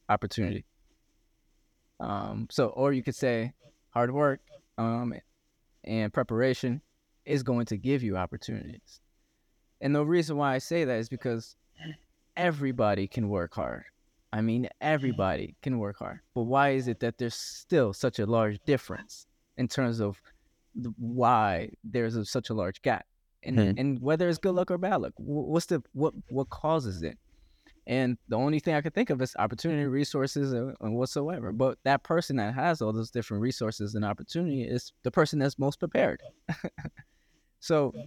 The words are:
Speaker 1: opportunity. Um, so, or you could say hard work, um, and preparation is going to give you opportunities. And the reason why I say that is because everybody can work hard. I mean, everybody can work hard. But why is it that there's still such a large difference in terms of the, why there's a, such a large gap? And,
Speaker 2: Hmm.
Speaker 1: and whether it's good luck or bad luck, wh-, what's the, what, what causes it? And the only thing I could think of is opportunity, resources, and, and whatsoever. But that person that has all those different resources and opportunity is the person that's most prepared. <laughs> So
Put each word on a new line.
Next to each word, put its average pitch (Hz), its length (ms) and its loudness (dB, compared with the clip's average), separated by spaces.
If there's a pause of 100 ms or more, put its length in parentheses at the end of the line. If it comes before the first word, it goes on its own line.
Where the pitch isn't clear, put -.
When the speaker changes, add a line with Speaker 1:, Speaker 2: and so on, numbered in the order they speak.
Speaker 1:
opportunity. 101 580 -2 (1300)
Um, 104 500 -6
so, 131 200 2
or 139 240 0
you 127 100 -2
could 131 120 -6
say 120 360 0 (380)
hard 120 220 0
work, 143 280 2 (380)
um, 117 360 -2 (680)
and 107 300 -2
preparation 123 680 0 (440)
is 143 180 0
going 120 220 2
to 107 120 -4
give 127 260 0
you 101 120 0
opportunities. - 840 -8 (800)
And 139 120 0
the 147 120 2
reason 160 320 2
why 139 180 2
I 131 40 0
say 165 260 0
that 127 120 0
is 113 120 -4
because 117 480 -4 (800)
everybody 127 680 2
can 107 220 -2
work 92 260 -2
hard. 60 300 -6 (480)
I 110 80 -2
mean, 113 300 0 (100)
everybody 101 840 0
can 131 160 -2
work 101 220 -4
hard. - 200 -10 (140)
But 120 100 0
why 139 260 4
is 131 180 2
it 117 140 -2
that 117 160 0
there's 117 180 -2
still - 560 0
such - 280 -2
a 107 60 2
large 107 400 2
difference - 640 -2 (300)
in 127 100 0
terms 117 320 0
of 101 220 -2 (540)
the, 120 220 -6
why 113 760 2 (120)
there's 113 320 -2
a, 113 80 0
such - 260 -4
a 117 40 -2
large 95 280 -4
gap? 110 240 0 (380)
And, 127 160 0
Speaker 2:
Hmm. 101 180 6
Speaker 1:
and 131 240 0
whether 160 280 2
it's 160 80 0
good 185 180 0
luck 180 160 0
or 175 60 0
bad 185 200 0
luck, 87 180 -4
wh-, 147 320 -4
what's 165 180 2
the, 160 160 0 (120)
what, 143 200 0 (160)
what 131 200 -2
causes 127 540 -2
it? 82 140 -6 (680)
And 123 300 0 (100)
the 117 100 -2
only 147 220 2
thing 160 160 0
I 147 60 2
could 156 120 -4
think 233 160 0
of 139 120 0
is 131 180 -2
opportunity, 143 460 0
resources, 139 640 0
and, 127 300 -4
and 110 120 -2
whatsoever. 131 600 -2
But 127 320 2
that 139 180 4
person 165 320 0
that 110 180 0
has 156 280 0
all 110 120 2
those 113 160 -2
different 107 320 -2
resources 110 540 -2
and 104 100 0
opportunity 139 580 -2
is - 280 -4 (120)
the 127 60 0
person 156 300 4
that's 139 180 0
most 139 220 0
prepared. - 420 0 (280)
<laughs> - 120 -6 (1000)
So 151 320 2 (140)